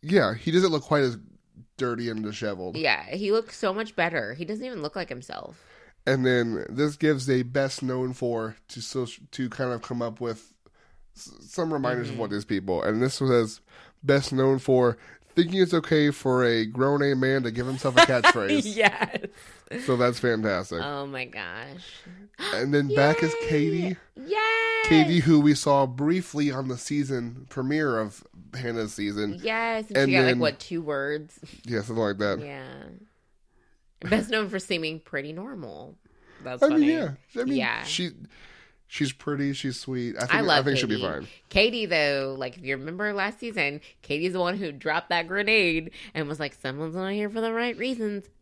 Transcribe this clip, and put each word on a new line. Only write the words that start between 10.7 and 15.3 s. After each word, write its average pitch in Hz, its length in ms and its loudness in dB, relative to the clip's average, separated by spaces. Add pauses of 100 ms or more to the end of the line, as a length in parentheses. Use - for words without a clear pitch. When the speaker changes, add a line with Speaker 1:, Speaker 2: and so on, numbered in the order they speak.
Speaker 1:
s-, - 160 -20 (100)
some 165 300 -4
reminders 127 360 0
Speaker 2:
Mm-hmm. 135 80 -6
Speaker 1:
of 117 40 -8
what 107 120 -2
these 104 140 -4
people. 95 360 0
And 107 180 0
this 131 160 2
says 120 460 2 (400)
best 139 320 2
known 131 240 4
for 127 400 4 (380)